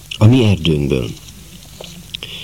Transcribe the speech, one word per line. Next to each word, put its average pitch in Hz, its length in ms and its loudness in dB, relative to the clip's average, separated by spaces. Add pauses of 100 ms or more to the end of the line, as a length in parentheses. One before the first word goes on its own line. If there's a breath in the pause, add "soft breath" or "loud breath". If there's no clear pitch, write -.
(180)
A 107 80 4
mi 123 180 6
erdőnkből. 73 680 0 (1300 loud breath)